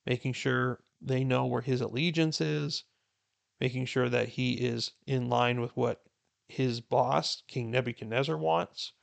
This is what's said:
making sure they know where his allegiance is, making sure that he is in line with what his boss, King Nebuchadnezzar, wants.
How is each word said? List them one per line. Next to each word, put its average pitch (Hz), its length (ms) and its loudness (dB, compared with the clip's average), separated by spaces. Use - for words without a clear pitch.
making 123 280 -2
sure 123 480 0
they 131 240 0
know 127 220 2
where 123 160 0
his 127 200 0
allegiance 160 600 0
is, 151 420 -2
making 127 260 -2
sure 123 240 2
that 120 200 0
he 127 240 0
is 117 400 -2
in 127 240 -2
line 120 320 2
with 120 160 -6
what 120 260 0
his 120 340 0
boss, 131 680 0
King 117 220 -4
Nebuchadnezzar, 120 680 0
wants. 160 640 -2